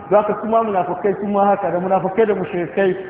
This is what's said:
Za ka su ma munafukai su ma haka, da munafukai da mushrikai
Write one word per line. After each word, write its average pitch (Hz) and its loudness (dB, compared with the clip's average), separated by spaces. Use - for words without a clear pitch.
Za 208 6
ka 208 -2
su 233 -6
ma 226 2
munafukai 190 -2
su 208 -4
ma 202 2
haka, 196 2
da 175 0
munafukai 185 0
da 202 0
mushrikai 185 -2